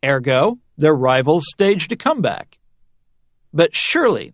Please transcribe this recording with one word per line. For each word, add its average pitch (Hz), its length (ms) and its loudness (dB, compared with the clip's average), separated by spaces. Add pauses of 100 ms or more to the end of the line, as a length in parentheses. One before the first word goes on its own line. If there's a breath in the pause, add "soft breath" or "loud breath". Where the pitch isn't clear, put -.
Ergo, 139 540 0 (180)
their 151 160 4
rivals 131 540 2
staged 196 440 0
a 233 40 -4
comeback. 226 640 -4 (920)
But 160 240 0
surely 220 580 -2